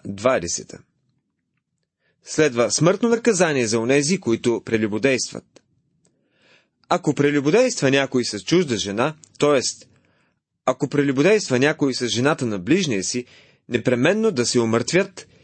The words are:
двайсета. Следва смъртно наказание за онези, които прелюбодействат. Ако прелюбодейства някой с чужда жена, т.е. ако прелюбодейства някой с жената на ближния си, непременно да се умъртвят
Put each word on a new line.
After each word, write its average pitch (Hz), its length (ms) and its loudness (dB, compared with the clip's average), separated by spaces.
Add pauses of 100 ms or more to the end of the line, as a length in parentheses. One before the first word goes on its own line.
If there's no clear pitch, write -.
двайсета. 98 760 -4 (1400)
Следва 120 480 0
смъртно 196 380 2
наказание 170 580 0
за 113 120 0
онези, 139 400 0
които 117 460 -2
прелюбодействат. 110 800 -2 (1400)
Ако 175 240 0
прелюбодейства 143 760 2
някой 131 340 0
с 104 140 -6
чужда 147 380 0
жена, 104 380 -2 (240)
т.е. 147 220 2 (1040)
ако 131 240 -2
прелюбодейства 143 720 2
някой 143 340 0
с 123 140 -4
жената 127 380 -2
на 107 140 -4
ближния 120 440 0
си, 120 220 -6 (440)
непременно 135 640 0
да 123 140 -2
се 123 140 0
умъртвят 151 680 -2 (160)